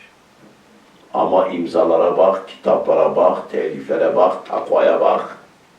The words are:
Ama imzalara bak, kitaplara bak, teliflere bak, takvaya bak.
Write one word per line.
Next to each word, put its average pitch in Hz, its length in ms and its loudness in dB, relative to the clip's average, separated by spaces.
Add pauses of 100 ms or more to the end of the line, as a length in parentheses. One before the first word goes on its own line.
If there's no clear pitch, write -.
(1160)
Ama 92 340 0
imzalara 85 680 0
bak, 95 300 2
kitaplara - 680 0
bak, - 340 0
teliflere - 640 -2
bak, - 300 0
takvaya - 540 0
bak. - 360 0 (420)